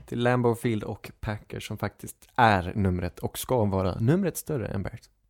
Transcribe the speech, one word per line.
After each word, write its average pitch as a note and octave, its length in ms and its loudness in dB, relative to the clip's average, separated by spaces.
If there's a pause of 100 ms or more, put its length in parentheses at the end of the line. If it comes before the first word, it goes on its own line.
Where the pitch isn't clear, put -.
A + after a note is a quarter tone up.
till A#2+ 160 -6
Lambeau A#2+ 320 4
Field A2 300 -2
och - 260 -10 (100)
Packers, G#2+ 480 -8
som G#2+ 100 -8
faktiskt - 580 -10
är G2+ 400 6
numret F2+ 420 0
och - 200 -6
ska B2 260 0
vara F#2+ 360 0
numret D#3+ 360 2
större C3 320 -4
än G2 140 -6
Bears. - 180 -10 (300)